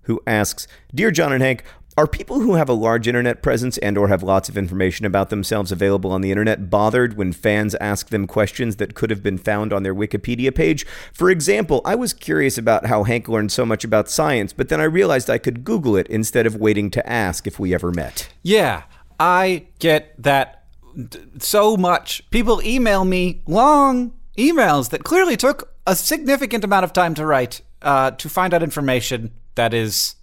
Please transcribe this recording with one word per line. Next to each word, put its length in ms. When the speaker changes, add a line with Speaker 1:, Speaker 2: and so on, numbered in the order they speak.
Speaker 1:
who 260
asks, 400
"Dear 180
John 200
and 100
Hank, 220
are 120
people 340
who 140
have 120
a 60
large 340
internet 340
presence 360
and 200
or 120
have 120
lots 280
of 80
information 480
about 240
themselves 420
available 400
on 80
the 120
internet 380
bothered 460
when 160
fans 440
ask 340
them 180
questions 480
that 180
could 160
have 140
been 140
found 340
on 120
their 120
Wikipedia 580
page? 320
For 160
example, 560
I 100
was 160
curious 460
about 300
how 160
Hank 260
learned 240
so 120
much 200
about 240
science, 420
but 160
then 140
I 40
realized 440
I 80
could 260
Google 320
it 120
instead 380
of 120
waiting 340
to 180
ask 380
if 120
we 140
ever 180
met." 360
Speaker 2:
Yeah, 380
I 500
get 420
that 360
d-, 100
so 380
much. 540
People 340
email 400
me 420
long 680
emails 520
that 160
clearly 320
took 360
a 80
significant 680
amount 180
of 80
time 220
to 120
write, 360
uh, 300
to 160
find 260
out 80
information 720
that 180
is 500